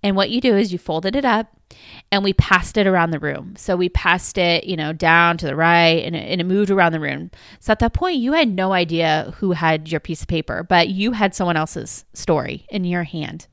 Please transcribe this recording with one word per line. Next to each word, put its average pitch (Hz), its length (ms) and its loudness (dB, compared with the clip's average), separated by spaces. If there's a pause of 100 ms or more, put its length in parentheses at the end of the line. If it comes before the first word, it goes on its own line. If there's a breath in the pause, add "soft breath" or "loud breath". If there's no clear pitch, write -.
And 196 140 0
what 196 120 0
you 233 120 -2
do 247 140 2
is 202 160 2
you 175 80 -6
folded 175 380 -4
it 277 80 -2
up 226 320 -2 (540 loud breath)
and 196 140 0
we 196 80 2
passed - 440 2
it 202 100 4
around 175 240 2
the 156 80 -4
room. 147 380 -8
So 185 200 -2
we 180 120 0
passed 175 500 0
it, 170 260 2
you 180 120 -4
know, 156 160 -4
down 170 460 4
to - 80 -6
the 139 80 -4
right, 165 480 4
and 165 140 -6
it, - 140 -8
and 175 100 -2
it 165 40 -2
moved 190 260 0
around 180 220 4
the 160 80 -4
room. 147 300 -6 (300 loud breath)
So - 120 -2
at 214 80 2
that 233 120 2
point, 359 240 -2
you 254 160 0
had 311 160 2
no 190 240 0
idea 165 640 0
who 190 160 -2
had 156 380 0
your 160 100 -4
piece - 220 -10
of - 60 -12
paper, 156 340 -4
but 170 260 2
you 202 240 -2
had 208 220 0
someone 175 240 -2
else's - 560 -8
story - 560 -4
in 196 140 -4
your 175 200 -2
hand. 156 480 -12